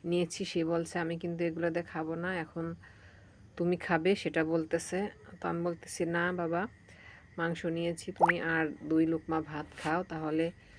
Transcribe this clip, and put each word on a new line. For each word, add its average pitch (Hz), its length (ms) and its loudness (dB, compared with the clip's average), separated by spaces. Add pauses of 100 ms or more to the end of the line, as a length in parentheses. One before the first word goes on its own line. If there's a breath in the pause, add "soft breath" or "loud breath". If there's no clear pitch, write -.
নিয়েছি। 170 400 0
সে 175 200 0
বলছে, 165 340 0
"আমি 170 200 -2
কিন্তু 170 260 -4
এগুলোতে 165 380 0
খাবো 160 340 -4
না, 175 140 -2 (100)
এখন 165 240 -6 (880 loud breath)
তুমি 175 220 2
খাবে," 175 400 4
সেটা 160 280 0
বলতেছে। 165 540 0 (380)
তো - 120 -10
আমি 170 140 0
বলতেছি, 170 440 -4
"না 170 260 2
বাবা, 170 300 0 (760 loud breath)
মাংস 170 300 0
নিয়েছি, 170 460 -2
তুমি 175 300 4
আর 165 220 2 (200)
দুই 160 220 6
লোকমা 160 340 0
ভাত 151 260 -6 (100)
খাও, 160 280 0
তাহলে 160 400 -2 (340 loud breath)